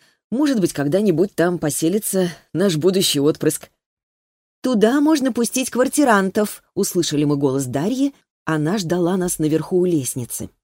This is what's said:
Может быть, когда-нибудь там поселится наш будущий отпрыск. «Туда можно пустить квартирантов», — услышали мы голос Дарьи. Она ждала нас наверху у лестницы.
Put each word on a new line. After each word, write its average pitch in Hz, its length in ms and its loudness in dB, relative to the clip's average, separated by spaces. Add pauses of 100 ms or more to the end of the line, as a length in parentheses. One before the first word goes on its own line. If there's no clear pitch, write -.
(320)
Может 277 260 2
быть, 170 140 0
когда-нибудь 175 640 0
там 170 240 0
поселится 175 680 -2 (240)
наш 175 220 2
будущий 165 460 0
отпрыск. 151 500 0 (920)
«Туда 247 380 2
можно 285 320 2
пустить 240 380 -2
квартирантов», — 214 920 0 (100)
услышали 160 480 -2
мы 147 140 2
голос 139 300 0
Дарьи. 233 480 -2 (320)
Она 160 320 0
ждала 175 380 0
нас 180 220 -2
наверху 156 400 0
у 180 60 2
лестницы. 135 680 -4 (140)